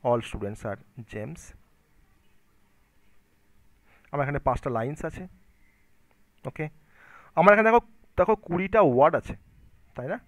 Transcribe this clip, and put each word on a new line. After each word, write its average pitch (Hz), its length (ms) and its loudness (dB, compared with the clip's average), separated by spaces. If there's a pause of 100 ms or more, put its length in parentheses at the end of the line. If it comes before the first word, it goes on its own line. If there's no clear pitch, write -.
all 120 120 0 (100)
students 104 400 -10
are 98 100 -12 (320)
James। 117 300 -12 (2750)
আমার 143 140 -2
এখানে 143 220 -4
পাঁচটা 127 300 -2
লাইনস 131 220 -6 (100)
আছে। 180 120 -16 (1300)
ওকে, 156 140 -10 (760)
আমার 180 160 8
এখানে 220 160 4
দেখো, 233 120 4 (360)
দেখো 180 160 2 (120)
কুড়িটা 185 340 0 (100)
ওয়ার্ড 143 300 4
আছে, - 140 -12 (600)
তাই 127 160 -10
না? 226 160 -10